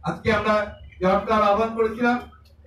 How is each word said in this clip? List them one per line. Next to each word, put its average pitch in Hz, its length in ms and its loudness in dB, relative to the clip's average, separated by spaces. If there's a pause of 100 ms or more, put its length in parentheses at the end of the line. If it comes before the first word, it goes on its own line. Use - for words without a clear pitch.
আজকে - 300 -2
আমরা 214 220 2 (440)
যে 180 60 -2
হরতাল 202 380 2
আহ্বান 220 320 0
করেছিলাম, 240 420 0 (500)